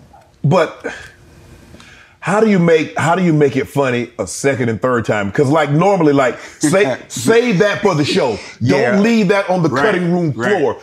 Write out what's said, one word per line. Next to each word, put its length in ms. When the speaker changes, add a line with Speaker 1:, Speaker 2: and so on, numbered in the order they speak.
Speaker 1:
But 420
how 160
do 80
you 100
make, 400
how 180
do 60
you 120
make 200
it 140
funny 500
a 80
second 440
and 100
third 240
time? 260
'Cause, 200
like, 200
normally, 440
like, 240
sa-, 440
Speaker 2:
<laughs> 60
Speaker 1:
save 500
that 240
for 120
the 120
show. 320
Speaker 2:
Yeah. 300
Speaker 1:
Don't 100
leave 260
that 220
on 120
the 60
Speaker 2:
Right, 160
Speaker 1:
cutting 260
room 240
Speaker 2:
right. 240
Speaker 1:
floor. 240